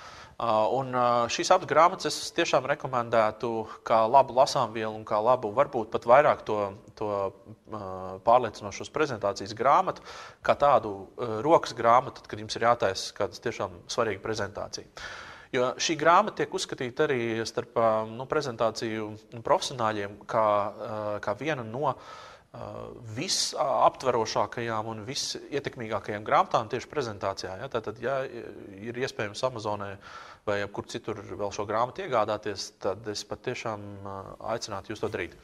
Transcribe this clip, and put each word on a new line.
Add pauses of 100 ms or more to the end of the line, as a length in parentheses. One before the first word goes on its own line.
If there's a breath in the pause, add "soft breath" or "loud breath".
(360 loud breath)
Ā, (160)
un,
ā, (240)
šīs
abas
grāmatas
es
tiešām
rekomendētu (300)
kā
labu
lasāmvielu
un
kā
labu,
varbūt
pat
vairāk
to, (360)
to, (580)
ā, (400)
pārliecinošos
prezentācijas
grāmatu, (380 loud breath)
kā
tādu, (200)
ā, (120)
rokas
grāmatu,
tad,
kad
jums
ir
jātaisa
kādas
tiešām (120)
svarīga
prezentācija. (600 loud breath)
Jo
šī
grāmata
tiek
uzskatīta
arī (200)
starp,
ā, (140)
nu,
prezentāciju (280)
profesionāļiem
kā, (360)
ā, (200)
kā
viena
no,
ā, (500)
visaptverošākajām
un
visietekmīgākajām
grāmatām
tieši
prezentācijā,
ja?
Tātad,
ja
ir
iespējams
Amazonē (520 loud breath)
vai
jebkur
citur
vēl
šo
grāmatu
iegādāties,
tad
es
pat
tiešām, (160)
ā, (320)
aicinātu
jūs
to
darīt.